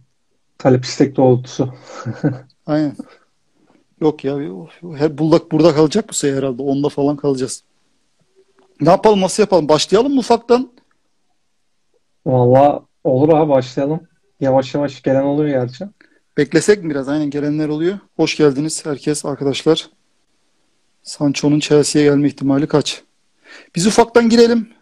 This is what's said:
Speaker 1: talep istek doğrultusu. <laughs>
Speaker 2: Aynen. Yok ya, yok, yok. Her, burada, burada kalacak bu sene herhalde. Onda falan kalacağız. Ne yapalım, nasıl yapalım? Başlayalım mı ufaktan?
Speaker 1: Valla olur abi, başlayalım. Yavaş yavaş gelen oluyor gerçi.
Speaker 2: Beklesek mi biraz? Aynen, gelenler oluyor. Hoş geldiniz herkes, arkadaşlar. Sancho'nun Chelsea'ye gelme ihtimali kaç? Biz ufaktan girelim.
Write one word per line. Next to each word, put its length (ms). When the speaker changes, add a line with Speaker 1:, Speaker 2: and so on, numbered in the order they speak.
Speaker 1:
talep 260
istek 320
doğrultusu. 580
<laughs> 480
Speaker 2:
Aynen. 300
Yok 240
ya, 80
yok, 380
yok. 140
Her, 220
burada, 320
burada 240
kalacak 340
bu 60
sene 220
herhalde. 260
Onda 260
falan 280
kalacağız. 480
Ne 100
yapalım, 300
nasıl 220
yapalım? 260
Başlayalım 460
mı 60
ufaktan? 520
Speaker 1:
Valla 560
olur 240
abi, 200
başlayalım. 520
Yavaş 340
yavaş 280
gelen 200
oluyor 260
gerçi. 220
Speaker 2:
Beklesek 480
mi 60
biraz? 180
Aynen, 220
gelenler 380
oluyor. 300
Hoş 200
geldiniz 500
herkes, 380
arkadaşlar. 680
Sancho'nun 580
Chelsea'ye 480
gelme 200
ihtimali 380
kaç? 360
Biz 100
ufaktan 420
girelim. 400